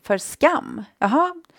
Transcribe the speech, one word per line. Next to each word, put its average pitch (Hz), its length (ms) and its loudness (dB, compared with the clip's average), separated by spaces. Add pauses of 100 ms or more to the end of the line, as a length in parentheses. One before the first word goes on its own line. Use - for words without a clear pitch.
för 202 140 0
skam. - 680 -2 (160)
Jaha, 320 360 2 (220)